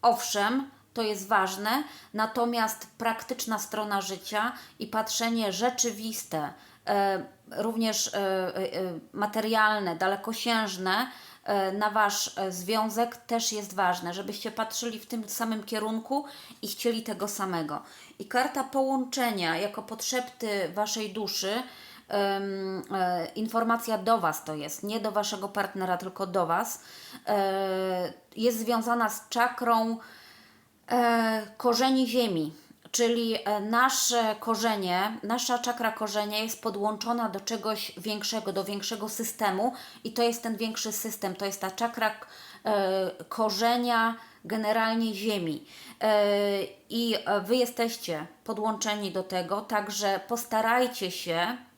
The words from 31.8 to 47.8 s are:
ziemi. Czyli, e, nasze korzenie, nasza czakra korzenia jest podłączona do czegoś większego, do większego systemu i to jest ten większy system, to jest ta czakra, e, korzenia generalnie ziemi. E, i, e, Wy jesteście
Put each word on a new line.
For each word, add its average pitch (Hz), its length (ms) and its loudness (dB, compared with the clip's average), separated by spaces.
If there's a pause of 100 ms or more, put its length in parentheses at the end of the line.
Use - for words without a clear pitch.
ziemi. 196 460 2 (380)
Czyli, 233 440 2 (100)
e, 208 140 2
nasze 233 800 4
korzenie, 208 840 2
nasza 240 360 0
czakra 240 320 0
korzenia 208 460 -2
jest 220 240 -4
podłączona 220 680 0
do 190 100 -4
czegoś 214 580 -4
większego, 208 560 -4
do 190 100 0
większego 202 460 -4
systemu 220 640 0 (300)
i 226 100 -6
to 240 80 2
jest 233 220 2
ten 226 140 -2
większy 220 340 -2
system, 214 440 -4
to 202 100 -4
jest 196 160 -4
ta 190 100 -2
czakra, 226 400 0 (540)
e, 190 460 2 (180)
korzenia 226 840 2 (300)
generalnie 226 680 2
ziemi. 190 520 -2 (360)
E, 202 640 4 (260)
i, 233 260 2 (100)
e, 202 160 2
Wy 196 140 2
jesteście 233 720 0 (160)